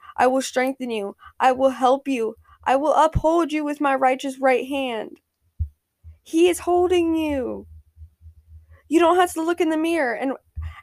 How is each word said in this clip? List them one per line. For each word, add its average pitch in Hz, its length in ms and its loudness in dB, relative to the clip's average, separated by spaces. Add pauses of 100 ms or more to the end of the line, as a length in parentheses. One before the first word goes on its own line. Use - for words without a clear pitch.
(160)
I 247 100 4
will 262 160 2
strengthen 262 480 -4
you. 208 240 -6 (240)
I 262 140 4
will 262 180 2
help 254 380 0
you. 226 260 -4 (300)
I 254 100 2
will 277 180 2
uphold 311 600 2
you 302 100 -2
with 294 180 -6
my 277 140 0
righteous 262 460 -2
right 262 260 0
hand." 262 540 -8 (1040)
He 339 240 2
is 339 100 -2
holding 349 560 0
you. 262 540 -4 (1200)
You 311 100 4
don't 339 160 4
have 359 200 2
to 320 80 -6
look 339 180 -2
in 320 100 2
the 320 60 0
mirror 311 380 -2
and 269 180 -4 (500)